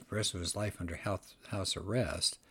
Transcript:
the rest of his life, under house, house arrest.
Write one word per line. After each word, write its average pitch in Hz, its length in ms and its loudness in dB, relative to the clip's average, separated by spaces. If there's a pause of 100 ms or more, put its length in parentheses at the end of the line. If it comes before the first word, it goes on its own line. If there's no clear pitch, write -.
the 101 60 -2
rest 107 180 2
of 87 80 -2
his 85 140 0
life, 101 240 0
under 85 160 -4
house, - 400 -2 (140)
house 98 280 0
arrest. 104 640 2 (120)